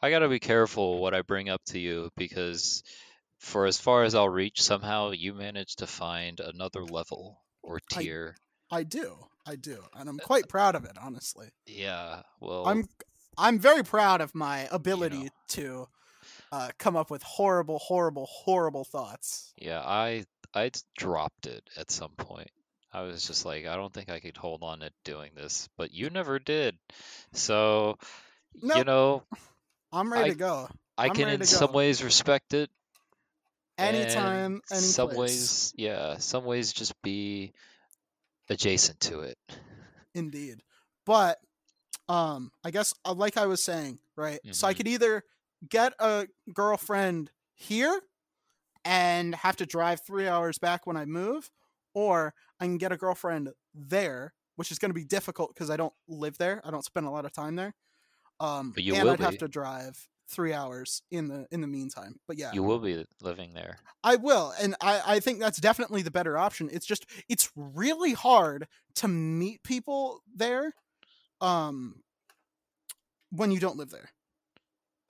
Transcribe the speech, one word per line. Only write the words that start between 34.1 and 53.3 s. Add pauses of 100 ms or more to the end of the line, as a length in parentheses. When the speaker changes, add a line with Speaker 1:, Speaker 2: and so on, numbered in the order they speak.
Speaker 1:
And (100)
Speaker 2:
any
Speaker 1:
some
Speaker 2:
place.
Speaker 1:
ways,
yeah,
some
ways
just
be (960)
adjacent
to
it. (800)
Speaker 2:
Indeed. (420)
But, (720)
um, (140)
I
guess, (100)
uh,
like
I
was
saying, (180)
right? (120)
So
I
Speaker 1:
Mm-hmm.
Speaker 2:
could
either (440)
get
a (280)
girlfriend (240)
here (840)
and
have
to
drive
three
hours
back
when
I
move, (440)
or (280)
I
can
get
a
girlfriend (220)